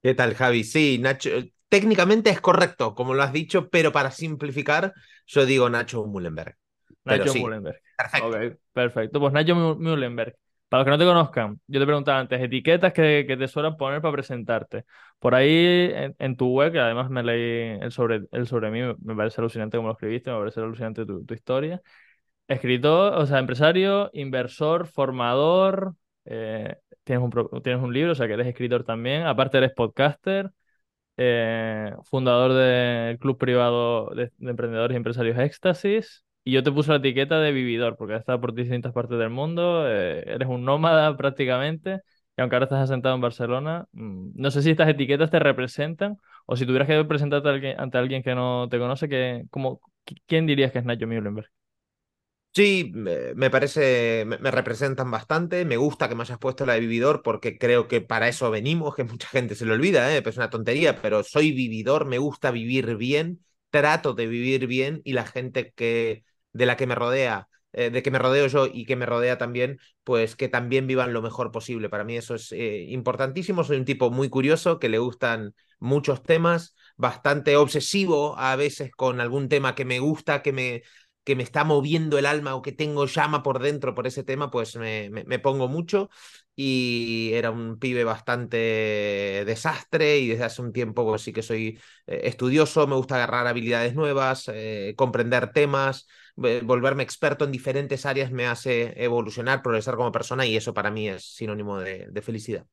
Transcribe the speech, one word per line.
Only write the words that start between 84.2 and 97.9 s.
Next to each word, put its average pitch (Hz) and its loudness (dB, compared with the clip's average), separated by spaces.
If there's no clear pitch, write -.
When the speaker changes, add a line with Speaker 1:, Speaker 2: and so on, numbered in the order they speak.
Speaker 1:
tema, 135 -4
pues 117 -6
me, 110 -6
me, 104 -10
me 123 -4
pongo 135 0
mucho. 170 -2
Y 120 -2
era 117 0
un 113 -8
pibe 123 -2
bastante 110 -2
desastre 147 0
y 127 0
desde 117 -2
hace 113 -6
un 117 -8
tiempo, 117 -4
pues, 107 -2
sí 107 -10
que 113 -6
soy, 110 -6
eh, - -6
estudioso, 139 2
me 139 0
gusta 131 -2
agarrar 120 0
habilidades 117 0
nuevas, 135 -2
eh, 107 -8
comprender 120 0
temas, 139 0
eh, 120 0
volverme 127 2
experto 139 -2
en 139 -4
diferentes 135 -4